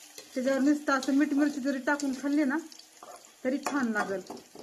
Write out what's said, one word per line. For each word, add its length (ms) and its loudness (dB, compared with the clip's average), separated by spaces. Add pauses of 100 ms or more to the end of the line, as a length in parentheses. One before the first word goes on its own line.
(340)
त्याच्यावर 260 2
नुसतं 380 2
असं 160 0
मीठ 180 4
मिरची 280 2
जरी 260 -2
टाकून 360 0
खाल्ली 220 2
ना, 140 0 (880)
तरी 140 0 (120)
छान 220 0
लागल. 280 -2 (420)